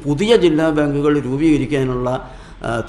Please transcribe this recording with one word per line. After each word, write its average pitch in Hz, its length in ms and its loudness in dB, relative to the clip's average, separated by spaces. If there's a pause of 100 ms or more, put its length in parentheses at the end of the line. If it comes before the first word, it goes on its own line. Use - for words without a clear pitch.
പുതിയ 147 320 0
ജില്ലാ 160 320 2
ബാങ്കുകൾ 147 440 0 (140)
രൂപീകരിക്കാനുള്ള, 131 840 0 (560)
ആ, 117 240 -4